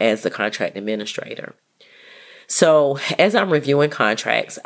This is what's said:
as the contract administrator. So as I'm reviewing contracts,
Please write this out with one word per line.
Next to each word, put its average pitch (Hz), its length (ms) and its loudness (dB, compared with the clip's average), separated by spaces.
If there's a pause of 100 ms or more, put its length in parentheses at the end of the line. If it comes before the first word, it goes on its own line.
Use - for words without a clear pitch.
as 110 240 0
the 92 60 -2
contract 104 460 -6
administrator. - 760 -8 (960)
So 151 500 4 (200)
as 196 160 4
I'm 190 160 2
reviewing 143 380 2
contracts, 113 760 -2